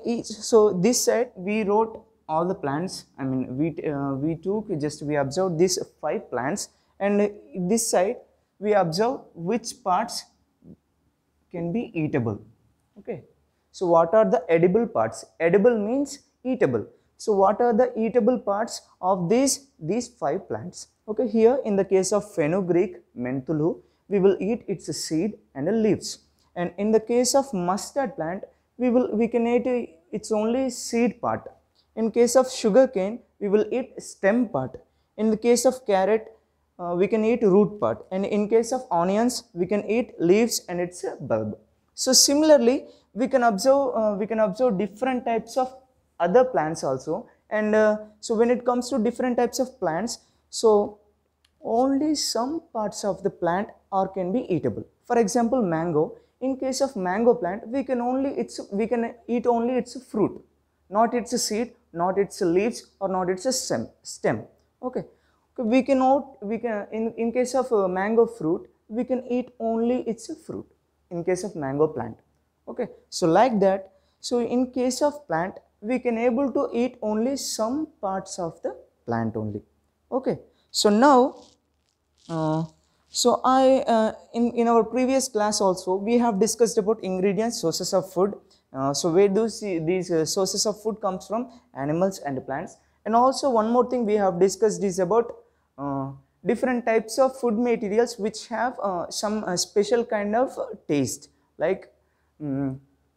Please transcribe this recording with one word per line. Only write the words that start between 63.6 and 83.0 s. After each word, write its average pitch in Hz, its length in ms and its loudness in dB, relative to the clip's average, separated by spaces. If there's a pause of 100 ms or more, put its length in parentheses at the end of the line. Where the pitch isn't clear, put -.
stem. 123 400 -4 (400)
Okay. 247 200 -6 (560)
Okay, 233 80 -2
we 247 140 4
cannot, 262 640 2
we 214 160 -6
can, 220 320 -6
in, 220 260 -4
in 226 140 -2
case 247 240 -2
of, 254 160 0
uh, 196 160 4
mango 214 400 2
fruit, 175 420 -4 (180)
we 226 160 -4
can 247 240 -4
eat 247 220 -2 (100)
only 226 420 -2
its 233 280 -8 (160)
fruit - 220 -10 (420)
in 170 140 -6
case 180 200 -2
of 202 120 -8
mango 147 320 0
plant. 117 280 -10 (520)
Okay, 240 200 -6 (220)
so - 180 -2
like 208 320 4
that, 196 340 0 (260)
so 240 200 -2
in 247 320 -2
case 254 300 -2
of 294 240 -2
plant, 170 300 -4 (260)
we 247 180 -2
can 240 180 -2
able 240 340 0
to 285 220 0
eat 247 280 -2
only 220 360 -2
some 262 500 -4 (140)
parts 190 360 -6
of 165 240 -8
the 392 140 -8 (300)
plant 113 300 -2
only. 107 260 -6 (500)
Okay, 247 260 -2 (320)
so - 200 0
now, 254 460 6 (920)
uh, 160 340 -2 (460)